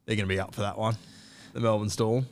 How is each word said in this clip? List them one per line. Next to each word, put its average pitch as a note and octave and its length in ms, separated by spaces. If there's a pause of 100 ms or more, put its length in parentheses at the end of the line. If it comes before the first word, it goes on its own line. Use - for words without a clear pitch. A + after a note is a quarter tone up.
they're A2 120
gonna G2+ 120
be F#2+ 100
up F#2 160
for - 60
that G2+ 160
one, A2 200 (580)
the - 60
Melbourne G#2+ 280
Storm. A#2 440